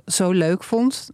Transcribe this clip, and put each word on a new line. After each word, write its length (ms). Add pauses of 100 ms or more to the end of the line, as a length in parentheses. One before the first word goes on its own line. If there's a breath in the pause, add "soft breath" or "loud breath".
zo 240
leuk 340
vond. 500